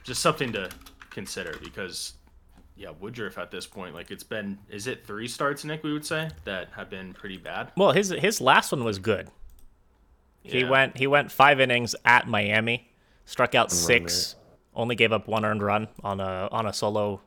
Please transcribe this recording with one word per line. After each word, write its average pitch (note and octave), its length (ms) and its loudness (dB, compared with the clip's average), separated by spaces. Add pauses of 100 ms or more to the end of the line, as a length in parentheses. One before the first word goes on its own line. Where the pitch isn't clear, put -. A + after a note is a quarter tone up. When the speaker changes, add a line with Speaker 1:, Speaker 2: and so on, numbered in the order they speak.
Speaker 1:
Just B2 180 -6
something D3+ 320 0
to F#2+ 160 -6 (400)
consider F#2+ 520 -10
because, E2+ 520 -10 (640)
yeah, G2 220 -16
Woodruff G#2+ 380 -10
at F2+ 140 -10
this F2+ 160 -10
point, F2+ 280 -12
like, E2+ 160 -14
it's G2 140 -14
been, G2+ 340 -6 (120)
is G#2 160 -10
it A#2+ 200 -8
three A2 220 -8
starts, C#3+ 360 -4
Nick, D#3 200 -8
we D3+ 80 -6
would D3+ 140 -8
say, D#3+ 240 -4 (140)
that F#2+ 300 -6
have F#2+ 140 -12
been F#2+ 240 -12
pretty F#2+ 240 -14
bad? F#2+ 400 -10
Speaker 2:
Well, F3+ 160 6
his, F#3+ 160 2
his F#3 320 -2
last C#3+ 320 6
one C#3 120 -2
was G#2+ 140 -2
good. F#2 300 -2 (1120)
He - 180 -2
Speaker 1:
Yeah. B2+ 100 0
Speaker 2:
went, C3+ 260 4
he C3 100 0
went C#3+ 240 4
five C#3 300 8
innings A#2+ 340 2 (100)
at A#2+ 240 8
Miami, A2 600 0 (340)
struck - 320 0
out A#2+ 80 6
Speaker 3:
Right. - 80 -6
Speaker 2:
six, F2 640 2 (380)
only A#2 200 -2
gave A2 180 4
up G#2 140 0
one G#2+ 180 0
earned G#2+ 180 0
run G#2 260 0 (160)
on G2 160 -4
a, F#2+ 320 -4
on A2+ 140 -2
a G2 60 -4
solo, G#2 540 -2